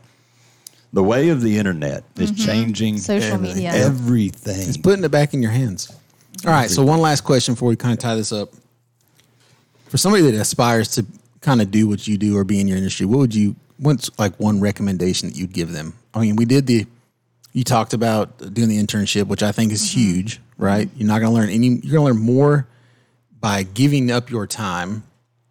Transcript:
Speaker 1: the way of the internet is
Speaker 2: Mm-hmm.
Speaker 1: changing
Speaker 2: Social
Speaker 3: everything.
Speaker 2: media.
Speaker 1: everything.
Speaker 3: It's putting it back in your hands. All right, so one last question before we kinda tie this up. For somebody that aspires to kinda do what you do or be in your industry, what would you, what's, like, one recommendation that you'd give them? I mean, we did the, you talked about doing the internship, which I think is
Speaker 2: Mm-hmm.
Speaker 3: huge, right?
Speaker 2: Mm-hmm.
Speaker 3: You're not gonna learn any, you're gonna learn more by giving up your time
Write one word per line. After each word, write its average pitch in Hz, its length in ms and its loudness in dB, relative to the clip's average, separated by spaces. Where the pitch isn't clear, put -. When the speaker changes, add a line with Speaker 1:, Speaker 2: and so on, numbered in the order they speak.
Speaker 1:
the 95 120 2
way 127 240 2
of 151 120 2
the 110 160 2
internet 80 460 -4
is - 140 -2
Speaker 2:
Mm-hmm. 214 120 -4
Speaker 1:
changing 110 540 -2
Speaker 2:
Social 107 360 -2
Speaker 3:
everything. 92 240 -4
Speaker 2:
media. 92 160 -2
Speaker 1:
everything. 104 960 0
Speaker 3:
It's 85 80 -4
putting 185 280 2
it 147 80 -2
back 147 220 2
in 139 60 -2
your 113 120 0
hands. 117 360 -2
All 170 60 0
right, 135 180 2
so 95 160 0
one 160 160 4
last 151 200 2
question 127 340 0
before 123 140 -2
we 113 80 2
kinda 120 200 -2
tie 113 200 -6
this 107 160 -6
up. 104 160 -6
For 135 100 -2
somebody 190 260 4
that 123 100 4
aspires 113 640 2
to 104 100 -2
kinda 123 220 2
do 107 220 2
what 104 220 -4
you 104 100 -2
do 104 180 0
or 98 60 2
be 98 180 0
in 98 60 0
your 95 100 0
industry, 95 300 -2
what 120 140 2
would 120 160 2
you, 104 180 2
what's, 143 400 0
like, 101 220 0
one 104 200 0
recommendation 92 680 -2
that - 80 -12
you'd 90 160 -8
give 85 200 -6
them? 80 220 -10
I 110 100 -4
mean, 104 120 2
we 117 100 2
did 135 220 2
the, 113 200 2
you 127 100 -2
talked 113 320 -2
about 110 580 -2
doing 117 160 0
the 107 140 0
internship, 101 460 -2
which 101 160 -2
I 104 80 0
think 110 180 0
is 104 180 -4
Speaker 2:
Mm-hmm. - 120 -2
Speaker 3:
huge, 98 400 -2
right? 98 300 0
Speaker 2:
Mm-hmm. - 100 -16
Speaker 3:
You're 107 100 0
not 107 120 0
gonna 113 140 2
learn 107 160 2
any, 117 180 2
you're 139 100 -2
gonna 151 120 4
learn 123 120 2
more 135 480 2
by 101 220 -2
giving 123 480 2
up 120 180 -2
your 110 200 -6
time 95 560 -6